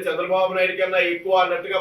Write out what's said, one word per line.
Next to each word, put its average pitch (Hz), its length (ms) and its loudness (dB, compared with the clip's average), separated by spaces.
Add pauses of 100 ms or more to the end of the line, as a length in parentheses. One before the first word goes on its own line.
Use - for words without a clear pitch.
చంద్రబాబు 180 500 0
నాయుడు 185 240 0
కన్నా 185 180 0 (140)
ఎక్కువ 185 300 2
అన్నట్టుగా 180 360 -2